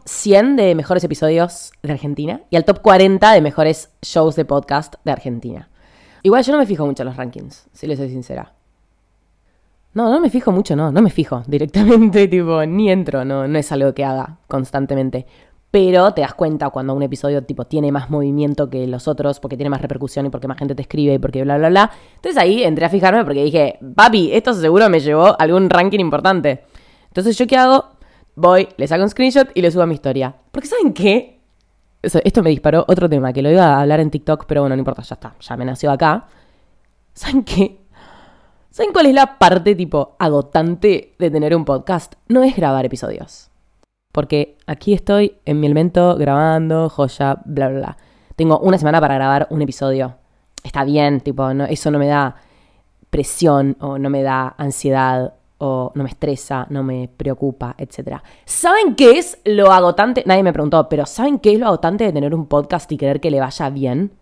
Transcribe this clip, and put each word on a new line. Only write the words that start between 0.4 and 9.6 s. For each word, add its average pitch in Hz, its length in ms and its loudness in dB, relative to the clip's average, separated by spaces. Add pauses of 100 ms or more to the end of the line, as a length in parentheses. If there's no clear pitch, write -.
de 190 220 2
mejores 175 260 -2
episodios 165 680 -2 (100)
de 143 120 -8
Argentina 147 540 -8
y - 60 -2
al 165 100 2
top 196 160 0
cuarenta 196 520 6
de 190 80 8
mejores 156 500 -2 (100)
shows 160 360 0
de 160 80 -2
podcast 143 500 -4 (100)
de 156 60 -4
Argentina. 123 580 -10 (540)
Igual 233 220 4
yo 262 80 -2
no 302 60 2
me 269 80 0
fijo 156 200 -4
mucho 135 160 -6
en 123 60 -8
los 127 80 -12
rankings, 131 560 -14
si - 160 -14
les 143 100 -6
soy 139 100 -8
sincera. 127 460 -14 (1400)